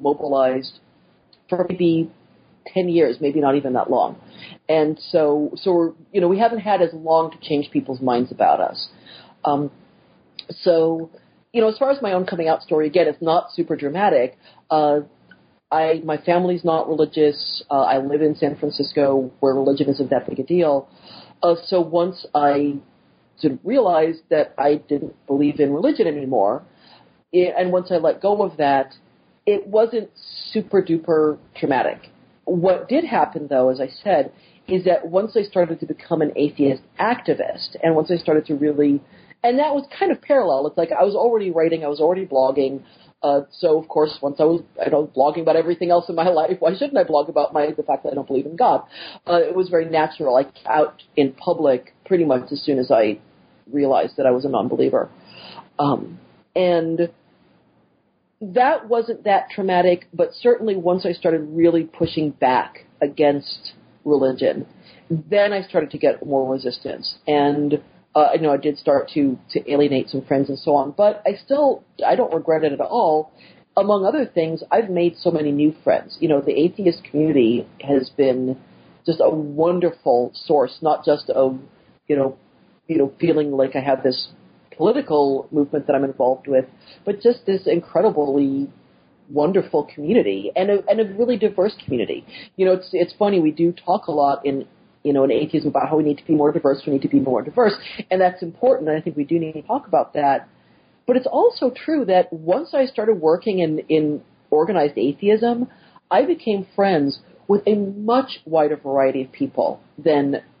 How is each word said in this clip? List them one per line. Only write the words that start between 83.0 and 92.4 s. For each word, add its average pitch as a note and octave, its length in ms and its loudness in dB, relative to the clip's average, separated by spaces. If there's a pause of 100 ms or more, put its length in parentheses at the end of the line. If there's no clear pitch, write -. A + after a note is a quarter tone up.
feeling D3+ 340 0
like C3+ 240 -2
I C#3 40 -4
have C3+ 220 -2
this C3 260 -2 (480)
political D#3 720 0
movement D3 360 -2
that C#3+ 80 0
I'm C3+ 100 0
involved C3 420 -2
with, C3 200 0 (380)
but G3+ 180 -6
just A#3+ 240 0
this F#3+ 200 0
incredibly C#3+ 1040 0 (600)
wonderful D3+ 640 0
community D3 600 -2
and F#3+ 160 0
a, G3+ 160 0
and G#3+ 140 2
a G3 140 -4
really A#3 240 0
diverse G3+ 440 -2
community. G2+ 420 -6 (320)